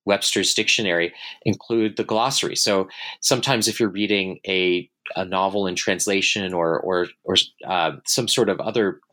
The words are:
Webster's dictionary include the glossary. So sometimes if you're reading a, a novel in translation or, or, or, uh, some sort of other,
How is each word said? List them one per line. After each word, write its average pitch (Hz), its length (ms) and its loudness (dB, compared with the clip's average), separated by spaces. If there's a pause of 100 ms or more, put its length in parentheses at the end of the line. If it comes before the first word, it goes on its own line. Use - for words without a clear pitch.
Webster's 98 480 2
dictionary 87 640 0 (320)
include 110 500 0
the 113 80 -2
glossary. 117 520 0
So 98 320 2 (340)
sometimes 123 460 2
if 110 120 -2
you're 110 80 4
reading 95 580 -2
a, 90 440 0 (260)
a 92 80 -2
novel 95 420 0
in 90 80 -2
translation 98 800 0
or, 82 260 0
or, 90 280 0 (180)
or, 95 120 0 (300)
uh, 85 260 0 (120)
some 120 240 0
sort 107 220 2
of 90 100 -2
other, 110 400 0 (120)